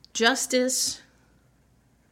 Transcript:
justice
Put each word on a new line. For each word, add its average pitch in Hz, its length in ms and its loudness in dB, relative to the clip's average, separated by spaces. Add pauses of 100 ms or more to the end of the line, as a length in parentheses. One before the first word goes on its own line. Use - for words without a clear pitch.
(120)
justice 254 880 0 (1120)